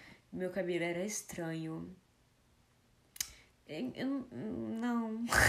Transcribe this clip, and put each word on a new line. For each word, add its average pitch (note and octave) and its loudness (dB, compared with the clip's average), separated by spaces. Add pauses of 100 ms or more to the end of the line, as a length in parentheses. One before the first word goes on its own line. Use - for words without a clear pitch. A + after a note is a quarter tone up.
(320)
meu F3+ 0
cabelo F3 2
era F3 0
estranho. E3 -2 (1700)
Eu, - -4
eu, C4+ -2
não, A3+ -2 (240)